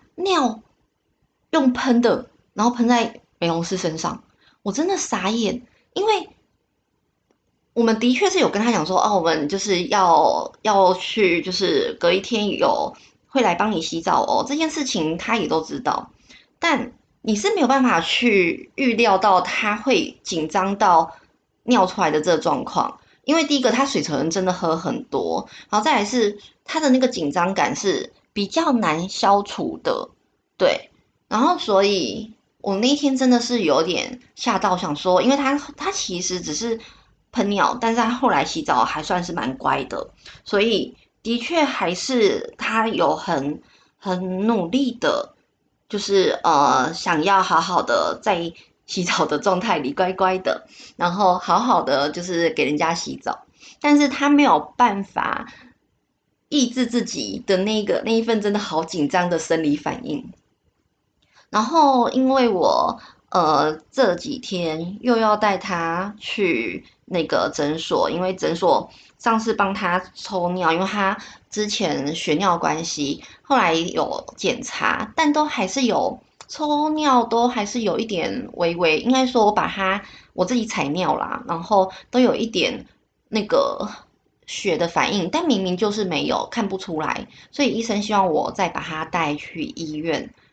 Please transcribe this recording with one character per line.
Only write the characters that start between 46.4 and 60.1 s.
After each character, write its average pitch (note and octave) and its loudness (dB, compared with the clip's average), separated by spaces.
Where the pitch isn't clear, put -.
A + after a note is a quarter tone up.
呃， C#3+ 4
想 E3 0
要 F#3+ 4
好 E3 2
好 E3+ 0
的 F#2+ 0
在 E3+ -2
洗 - -4
澡 - 0
的 - -2
状 F#3 0
态 F#3 0
里 C#3 -4
乖 F#3 0
乖 F#3+ 0
的， - -4
然 F3 -2
后 F#3 4
好 F3+ 2
好 G#3 2
的 C#3 0
就 F3 -8
是 E3+ 0
给 D3+ 0
人 D3+ 0
家 E3 0
洗 C3+ -8
澡， - -6
但 D4 6
是 D4 4
他 C#4+ -2
没 D4 6
有 E3 6
办 G3+ 2
法 - -4
抑 C4+ 2
制 B3 -2
自 A#3 -2
己 F#3+ -8
的 F#3+ 2
那 G#3+ 0
个， G3+ -2
那 A3+ -2
一 A3+ 2
份 A3+ 0
真 G#3 0
的 G#3 -2
好 E3 -2
紧 D#3 -2
张 F3+ 0
的 E3+ 0
生 D#3+ -2
理 D3 2
反 - -8
应。 - -8